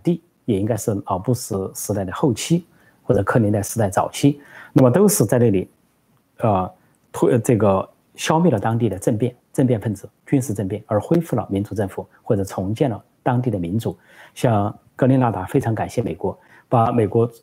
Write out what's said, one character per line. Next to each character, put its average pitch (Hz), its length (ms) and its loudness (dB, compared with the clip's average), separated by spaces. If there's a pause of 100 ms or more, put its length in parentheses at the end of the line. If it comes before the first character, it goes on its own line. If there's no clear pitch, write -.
地， 170 200 -2 (240)
也 98 120 0
应 98 60 -2
该 113 100 0
是 107 200 -2 (100)
老 - 140 -4
布 120 160 0
什 98 400 -6
时 - 180 -6
代 101 100 -2
的 92 120 -6
后 143 180 0
期， 170 320 -2 (380)
或 - 120 0
者 101 80 2
克 - 160 2
林 107 140 2
顿 104 100 0
时 - 160 -8
代 101 120 0
早 80 200 -2
期。 143 300 0 (360)
那 139 60 6
么 123 80 8
都 185 160 4
是 - 180 2
在 120 140 2
那 117 140 4
里， 92 180 -2 (680)
呃， 95 300 0 (440)
突-， - 260 0
这 113 180 2
个 98 320 2 (280)
消 165 240 0
灭 175 100 4
了 117 80 2
当 113 180 -2
地 117 120 0
的 95 100 -6
政 113 180 -2
变， 120 160 -2 (200)
政 139 120 0
变 123 160 2
分 107 140 -4
子、 - 160 -16 (160)
军 139 160 0
事 123 100 -6
政 101 140 -6
变， 101 220 -8
而 107 120 0
恢 170 200 0
复 160 160 -4
了 98 120 -4
民 98 140 -2
主 104 140 -8
政 101 120 -2
府， - 160 -12 (200)
或 117 100 0
者 98 80 0
重 95 320 -4
建 139 160 0
了 95 100 -8 (220)
当 127 180 0
地 123 120 -2
的 104 40 -2
民 87 220 -2
主。 101 180 -4 (380)
像 107 420 0 (200)
格 135 100 2
林 131 140 4
纳 123 100 2
达 92 140 -4
非 131 160 0
常 113 160 -2
感 101 120 -6
谢 - 140 -4
美 - 100 -4
国， - 240 -6 (320)
把 117 220 2
美 120 160 2
国， 117 240 2 (120)